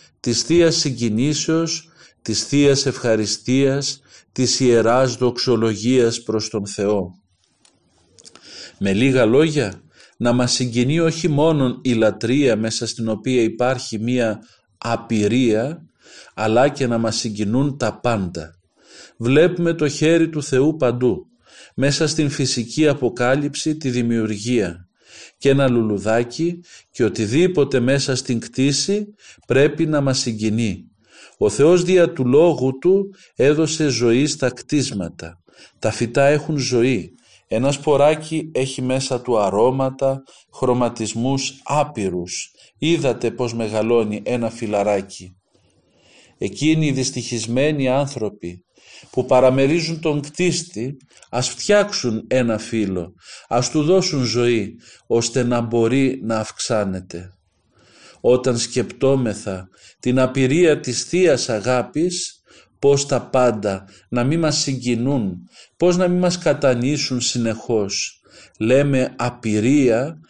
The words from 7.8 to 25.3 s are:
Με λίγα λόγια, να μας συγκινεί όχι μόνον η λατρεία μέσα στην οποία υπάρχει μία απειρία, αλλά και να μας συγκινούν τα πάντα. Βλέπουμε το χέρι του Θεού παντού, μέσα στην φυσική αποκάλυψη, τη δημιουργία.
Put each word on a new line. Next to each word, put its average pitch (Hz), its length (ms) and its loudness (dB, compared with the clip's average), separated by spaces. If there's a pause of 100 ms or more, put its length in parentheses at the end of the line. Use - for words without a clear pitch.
Με 98 140 0
λίγα 127 320 4
λόγια, 135 560 2 (360)
να 120 160 2
μας 123 180 2
συγκινεί 123 480 0
όχι 165 280 0
μόνον 143 560 2
η 127 100 0
λατρεία 113 600 2
μέσα 110 320 -4
στην 110 220 -6
οποία 120 320 0
υπάρχει 120 580 -2
μία 117 400 -2 (380)
απειρία, 117 1040 0 (520)
αλλά 110 360 2
και 135 180 -2
να 117 100 0
μας 113 180 -2
συγκινούν 117 600 -2
τα 110 220 -4
πάντα. 87 600 -4 (580)
Βλέπουμε 165 560 2
το 156 140 -2
χέρι 165 420 2
του 151 140 -6
Θεού 139 320 2
παντού, 123 500 0 (500)
μέσα 143 320 0
στην 147 220 -2
φυσική 135 580 -2
αποκάλυψη, 143 880 -2
τη 151 120 -6
δημιουργία. 110 1000 -2 (500)